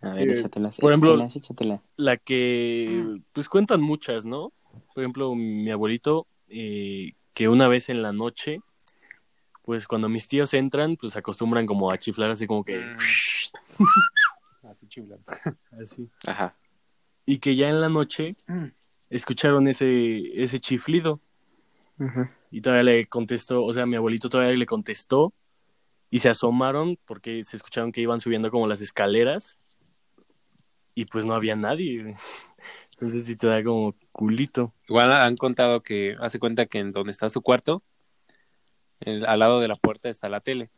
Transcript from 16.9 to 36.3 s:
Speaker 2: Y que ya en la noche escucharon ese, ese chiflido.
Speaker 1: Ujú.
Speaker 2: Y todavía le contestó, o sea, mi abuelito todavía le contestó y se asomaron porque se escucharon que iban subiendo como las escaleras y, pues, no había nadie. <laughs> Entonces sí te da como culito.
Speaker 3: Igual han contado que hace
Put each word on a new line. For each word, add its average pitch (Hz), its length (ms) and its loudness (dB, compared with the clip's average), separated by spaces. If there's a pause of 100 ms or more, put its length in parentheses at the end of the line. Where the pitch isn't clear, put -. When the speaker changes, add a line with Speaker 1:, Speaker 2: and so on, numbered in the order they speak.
Speaker 2:
Y 139 120 2
que 135 180 2
ya 139 140 2
en 156 120 2
la 160 80 2
noche 160 460 -2 (720)
escucharon 135 580 2
ese, 120 760 0
ese 127 160 -4
chiflido. 156 640 -2 (760)
Speaker 1:
Ujú. 127 280 -4 (240)
Speaker 2:
Y 107 100 -10
todavía 123 220 4
le 117 220 6
contestó, 120 580 -2
o 113 100 -2
sea, 123 120 -2
mi 120 100 -2
abuelito 113 340 -2
todavía 127 280 2
le 123 80 0
contestó 117 680 0 (760)
y 123 100 0
se 123 100 6
asomaron 131 760 0
porque 113 380 -10
se 110 140 -14
escucharon 117 340 -6
que 117 100 -6
iban 117 200 0
subiendo 110 300 -2
como 117 160 2
las 104 140 -2
escaleras 113 760 0 (1400)
y, 117 100 -6
pues, 107 200 -4
no 113 100 0
había 110 200 0
nadie. 113 600 -4 (400)
<laughs> - 380 -20
Entonces 117 320 -6
sí 117 100 -6
te 117 120 0
da 110 160 2
como 110 320 0 (160)
culito. 113 600 -2 (140)
Speaker 3:
Igual 120 240 6
han 123 260 6
contado 120 460 2
que 101 380 -4
hace 120 180 -6